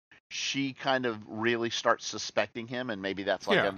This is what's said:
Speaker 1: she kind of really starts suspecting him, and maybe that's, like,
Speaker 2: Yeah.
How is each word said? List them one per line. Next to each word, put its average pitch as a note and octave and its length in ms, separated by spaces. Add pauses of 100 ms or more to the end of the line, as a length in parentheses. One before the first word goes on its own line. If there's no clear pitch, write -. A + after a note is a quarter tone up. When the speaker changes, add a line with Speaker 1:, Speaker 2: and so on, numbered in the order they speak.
(320)
Speaker 1:
she C#3 420
kind C3 320
of A2 220
really A#2 420
starts - 380
suspecting A2+ 600
him, B2+ 220
and G2 120
maybe G2 220
that's, F#2+ 240
like, G2+ 100
Speaker 2:
Yeah. G2+ 200